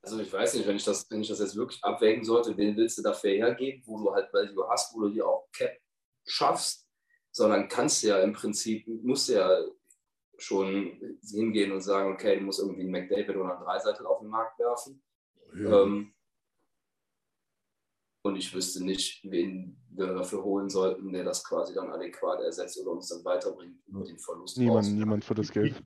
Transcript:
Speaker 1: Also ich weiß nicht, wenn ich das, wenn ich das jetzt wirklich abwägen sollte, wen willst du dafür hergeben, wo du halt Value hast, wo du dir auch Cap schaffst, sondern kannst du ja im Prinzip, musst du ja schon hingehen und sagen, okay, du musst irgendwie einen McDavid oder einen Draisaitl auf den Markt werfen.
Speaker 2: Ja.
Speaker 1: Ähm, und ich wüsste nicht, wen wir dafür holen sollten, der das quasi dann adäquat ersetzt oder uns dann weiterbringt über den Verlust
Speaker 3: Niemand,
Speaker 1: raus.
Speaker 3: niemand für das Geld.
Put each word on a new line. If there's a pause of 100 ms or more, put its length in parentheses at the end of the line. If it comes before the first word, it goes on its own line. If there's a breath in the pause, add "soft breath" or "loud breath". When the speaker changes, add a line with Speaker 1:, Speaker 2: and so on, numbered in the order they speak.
Speaker 1:
Also
ich
weiß
nicht,
wenn
ich
das,
wenn
ich
das
jetzt
wirklich
abwägen
sollte,
wen
willst
du
dafür
hergeben,
wo
du
halt
Value
hast,
wo
du
dir
auch
Cap (540)
schaffst, (440)
sondern
kannst
du
ja
im
Prinzip, (160)
musst
du
ja (800)
schon
hingehen
und
sagen,
okay,
du
musst
irgendwie
einen
McDavid
oder
einen
Draisaitl
auf
den
Markt
werfen. (520)
Speaker 2:
Ja.
Speaker 1:
Ähm, (2000)
und
ich
wüsste
nicht,
wen (140)
wir
dafür
holen
sollten,
der
das
quasi
dann
adäquat
ersetzt
oder
uns
dann
weiterbringt
über
den
Verlust
Speaker 3:
Niemand,
Speaker 1:
raus.
Speaker 3:
niemand
für
das
Geld.